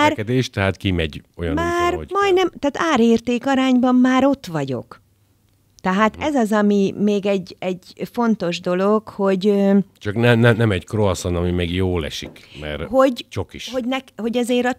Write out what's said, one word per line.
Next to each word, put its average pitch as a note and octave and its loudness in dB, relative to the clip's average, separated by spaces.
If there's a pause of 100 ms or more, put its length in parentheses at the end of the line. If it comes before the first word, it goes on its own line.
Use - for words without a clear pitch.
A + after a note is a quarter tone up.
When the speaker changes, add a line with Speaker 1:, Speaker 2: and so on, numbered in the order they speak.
Speaker 1:
szétrekedést, B2+ -2
tehát G2 0
kimegy E2 -2 (160)
olyan E2+ -4
úton, - -2
Speaker 2:
már - -2
Speaker 1:
ahogy - -8
kell. G4 -4
Speaker 2:
majdnem, F#4+ 2 (100)
tehát D4+ -2
árérték A#3 2
arányban B3+ 2
már B3+ 4
ott C#4 0
vagyok. C#3 -8 (840)
Tehát G3+ 0
Speaker 1:
Mhm. C4+ -6
Speaker 2:
ez D4 0
az, A3+ 0
ami G#3 2
még G3+ 0
egy, G3 -4
egy F#3 -8
fontos G3 -2
dolog, F#3+ 0
hogy, G3 -2
ö, G3 4 (200)
Speaker 1:
Csak G2+ -6
ne, A#2+ 4
ne, A#2+ 6
nem A2 2
egy F2+ -2
croissant, F#2+ -2
ami F2 0
meg F2+ -2
jól F2+ -2
esik, - -12 (120)
mert D2 -8
Speaker 2:
hogy, C4 0
Speaker 1:
csokis. - -10
Speaker 2:
hogy B3 -6
nek-, C4 -8
hogy A3+ -6
azért B3 0
a C4 -2